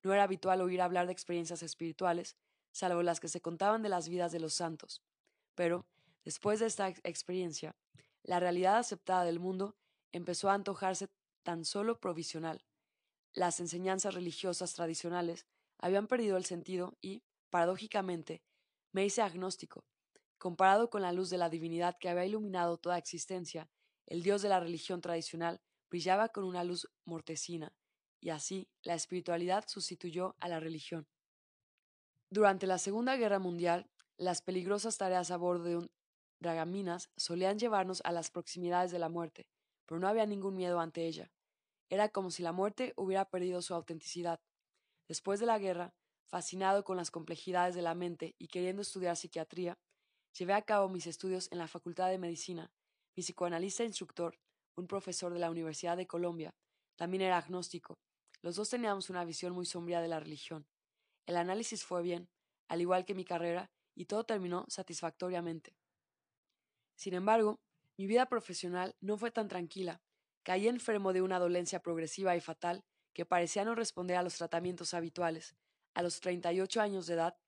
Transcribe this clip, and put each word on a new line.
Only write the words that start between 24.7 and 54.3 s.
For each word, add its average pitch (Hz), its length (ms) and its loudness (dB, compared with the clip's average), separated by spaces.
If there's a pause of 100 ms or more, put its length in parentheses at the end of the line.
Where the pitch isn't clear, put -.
tradicional 170 580 -2 (300)
brillaba 185 400 4
con 202 160 -4
una 180 180 -2
luz 175 260 -4 (160)
mortecina, 165 680 -6 (480)
y - 80 -4
así 180 380 -4 (160)
la 170 120 0
espiritualidad 175 720 0
sustituyó 180 720 -4
a 170 100 -4
la 165 100 -2
religión. 160 480 -8 (1200)
Durante 196 380 4
la 185 100 2
Segunda 233 380 0
Guerra 208 240 2
Mundial, 175 500 0 (280)
las 180 240 -2
peligrosas 202 560 -2
tareas 180 340 2
a 180 60 -2
bordo 175 260 0
de 170 140 0
un - 140 -6 (500)
dragaminas 170 760 -2
solían 190 440 0
llevarnos 196 440 2
a 175 80 0
las 170 200 -2
proximidades 175 600 0
de 175 80 -4
la 165 100 0
muerte, 165 380 -6 (380)
pero 165 140 -4
no 185 80 2
había 220 180 4
ningún 196 300 -2
miedo 180 240 0
ante 165 260 -2
ella. 160 260 -6 (580)
Era 208 200 4
como 190 220 -2
si 175 120 -6
la 165 80 0
muerte 202 440 -2
hubiera 190 300 2
perdido 180 360 -2
su 180 120 -6
autenticidad. 170 680 -6 (680)
Después 190 320 -2
de 233 80 2
la 226 100 6
guerra, 185 360 -2 (340)
fascinado 190 560 2
con 190 140 -2
las 175 120 -4
complejidades 180 640 0
de 175 80 -4
la 170 140 0
mente 175 420 -6
y 175 100 -14
queriendo 185 360 -2
estudiar 175 340 -2
psiquiatría, 170 560 -6 (640)
llevé 185 160 0
a 208 80 4
cabo 202 260 4
mis 180 200 -4
estudios 185 440 -4
en 175 60 -6
la 165 100 -4
Facultad 175 420 -2
de 190 100 0
Medicina. 170 500 -6 (460)
Mi 180 80 -6
psicoanalista 175 600 -2
instructor, 175 540 -4 (380)